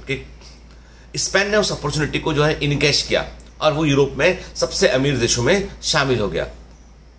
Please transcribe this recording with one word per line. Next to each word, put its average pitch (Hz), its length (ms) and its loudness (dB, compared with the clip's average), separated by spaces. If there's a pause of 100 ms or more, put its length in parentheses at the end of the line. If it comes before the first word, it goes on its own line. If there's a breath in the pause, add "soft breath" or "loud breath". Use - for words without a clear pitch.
कि 131 200 -6 (880 loud breath)
Spain 196 320 0
ने 214 80 2
उस 202 140 2
opportunity 147 480 -2
को 160 140 -2
जो 143 100 2
है 156 200 0
इनकैश 143 380 2
किया 92 300 -2 (300)
और 151 120 4
वो 160 120 0
Europe 139 320 2
में 170 280 0 (100)
सबसे - 320 2
अमीर 131 300 0
देशों 117 260 0
में 190 260 2 (140)
शामिल 135 360 0
हो 101 80 -2
गया। 82 160 -4 (760)